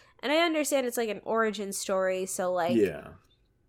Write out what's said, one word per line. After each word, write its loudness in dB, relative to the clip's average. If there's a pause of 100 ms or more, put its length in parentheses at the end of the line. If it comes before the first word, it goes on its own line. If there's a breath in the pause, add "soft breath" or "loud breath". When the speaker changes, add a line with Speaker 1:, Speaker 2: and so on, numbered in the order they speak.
(220 soft breath)
Speaker 1:
And -2
I 4
understand 2
it's, -4
like, 0
an -6
origin 0
story, 0
so, -2
like, 2
Speaker 2:
Yeah. 2 (600)